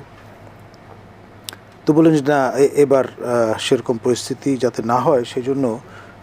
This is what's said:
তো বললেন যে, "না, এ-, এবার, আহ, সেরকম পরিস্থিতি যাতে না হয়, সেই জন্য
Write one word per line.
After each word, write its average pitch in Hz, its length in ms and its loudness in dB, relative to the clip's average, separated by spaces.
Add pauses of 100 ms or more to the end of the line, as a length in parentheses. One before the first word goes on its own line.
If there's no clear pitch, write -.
(1900)
তো 156 80 4
বললেন 160 220 6
যে, 147 60 2
"না, 135 300 0
এ-, 139 160 4
এবার, 135 380 2
আহ, 117 520 -2
সেরকম 120 460 -2
পরিস্থিতি 127 540 -2
যাতে 117 260 -4
না 117 140 0
হয়, 127 260 0
সেই 120 200 -8
জন্য 131 360 -4 (440)